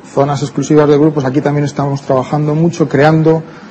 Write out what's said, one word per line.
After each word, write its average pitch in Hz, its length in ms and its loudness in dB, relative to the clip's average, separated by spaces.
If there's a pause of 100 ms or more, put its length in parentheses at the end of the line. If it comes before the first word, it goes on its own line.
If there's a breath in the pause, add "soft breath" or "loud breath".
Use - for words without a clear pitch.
(140)
zonas 139 280 -2
exclusivas 147 460 0
de 147 100 4
grupos. 147 260 0
Aquí 131 160 -2
también 147 240 -2
estamos 139 380 -6
trabajando 147 520 -2
mucho, 165 340 0
creando 160 540 2 (280 loud breath)